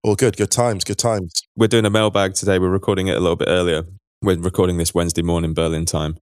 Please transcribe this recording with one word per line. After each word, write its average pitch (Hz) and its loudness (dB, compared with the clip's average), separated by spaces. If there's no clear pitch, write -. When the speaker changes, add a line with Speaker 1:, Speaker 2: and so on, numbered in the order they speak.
Speaker 1:
All 107 0
good. 113 0
Good 104 -2
times. 117 0
Good 101 -6
times. 104 -4
Speaker 2:
We're 110 4
doing 113 4
a 101 4
mailbag 101 2
today. 95 0
We're 90 2
recording 95 0
it 78 0
a 80 0
little 85 2
bit - -2
earlier. 87 0
We're 92 2
recording 90 0
this 85 -2
Wednesday 85 0
morning, 82 0
Berlin 80 -2
time. 80 -4